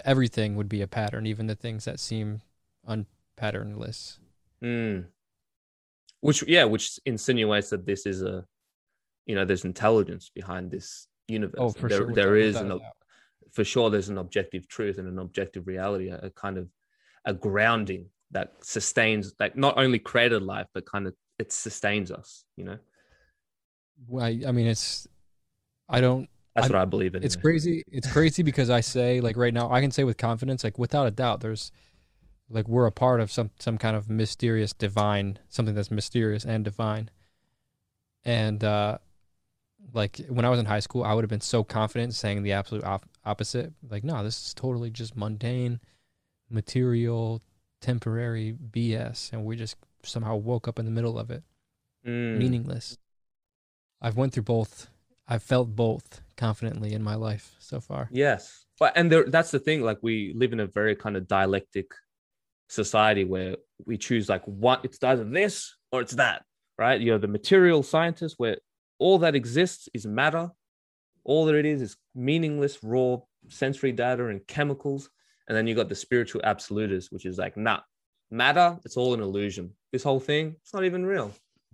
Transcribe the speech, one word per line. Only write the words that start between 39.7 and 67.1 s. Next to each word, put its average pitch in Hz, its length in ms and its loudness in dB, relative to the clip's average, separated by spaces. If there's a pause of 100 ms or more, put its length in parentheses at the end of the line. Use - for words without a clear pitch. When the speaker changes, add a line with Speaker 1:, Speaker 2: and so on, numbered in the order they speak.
Speaker 1:
like, 107 260 -2 (100)
when 120 160 0
I 123 60 4
was 123 80 4
in 110 80 0
high 107 140 0
school, 120 240 -4
I 107 80 0
would 113 100 2
have 110 80 -2
been 104 100 -2
so 117 240 0
confident 113 500 -2
saying 101 280 -4
the 101 100 -2
absolute 101 320 -4
op-, 98 240 -4 (160)
opposite. 120 480 -4 (160)
Like, 107 160 -6
"No, 139 180 -4
this 113 240 -6
is - 80 -12
totally 120 360 -4
just 113 260 -10
mundane, 117 640 -4 (680)
material, 117 920 0 (380)
temporary 113 720 -2
B 117 420 -2
S, 117 380 -6
and 110 120 -6
we 113 120 -6
just 113 200 -10 (280)
somehow 110 320 -4
woke 117 320 -2
up 117 100 -6
in 113 60 -4
the 113 80 -4
middle 117 260 -2
of 110 140 -8
it." 160 100 -10 (640)
Speaker 2:
Mm. 120 320 -2
Speaker 1:
Meaningless. 120 580 -2 (1040)
I've 113 160 -2
went 131 160 2
through 113 120 -2
both. 113 440 -2 (400)
I've 117 140 -2
felt 123 320 2
both 113 460 -2 (160)
confidently 110 560 -2
in 107 100 -4
my 107 140 -2
life 110 420 -6
so - 220 -12
far. 131 320 -8
Speaker 2:
Yes. 131 540 0 (120)
But, 151 180 6
and 170 140 6
there, 160 180 8
that's 165 240 4
the 135 80 2
thing, 156 220 0
like, 107 200 0
we 110 340 -2
live 117 160 2
in 113 80 -2
a 104 60 -2
very 104 300 0
kind 104 200 -6
of 92 120 -4
dialectic 98 640 0 (800)
society 107 560 4
where 92 320 -4 (300)
we 113 100 -4
choose, 110 320 -2
like, 95 160 0
what, 117 400 0
it's - 180 -10
either 123 220 4
this 180 520 -2 (160)
or 127 80 0
it's 120 140 -6
that, 117 300 0 (340)
right? 113 220 2
You're 113 180 4